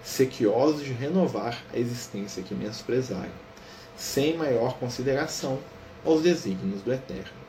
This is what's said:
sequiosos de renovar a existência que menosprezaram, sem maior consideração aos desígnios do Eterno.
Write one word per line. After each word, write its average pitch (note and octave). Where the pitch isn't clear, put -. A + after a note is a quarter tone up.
sequiosos C3
de C3+
renovar B2
a -
existência A#2
que F#2+
menosprezaram, G#2+
sem D3+
maior B2+
consideração C3
aos D#3
desígnios G2
do A#2+
Eterno. F#2+